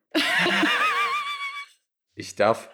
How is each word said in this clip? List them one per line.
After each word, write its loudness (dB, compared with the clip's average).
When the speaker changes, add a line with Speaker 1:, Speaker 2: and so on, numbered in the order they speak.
Speaker 1:
<laughs> 0
Speaker 2:
Ich -12
darf 2